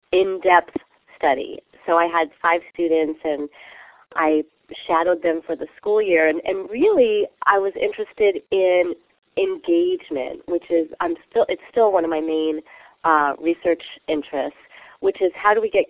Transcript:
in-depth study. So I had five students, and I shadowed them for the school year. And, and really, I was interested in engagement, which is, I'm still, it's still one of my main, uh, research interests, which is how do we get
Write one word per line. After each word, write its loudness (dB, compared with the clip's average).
in-depth 2
study. -2
So 0
I 4
had -2
five 0
students, -2
and -4
I 0
shadowed 0
them -2
for -6
the -10
school 0
year. 2
And, -2
and -6
really, 2
I 4
was -2
interested -2
in 2
engagement, -2
which -6
is, 0
I'm -4
still, 0
it's -6
still 2
one 2
of -4
my -4
main, -2
uh, 4
research -2
interests, -6
which -2
is 2
how 2
do 0
we -2
get 2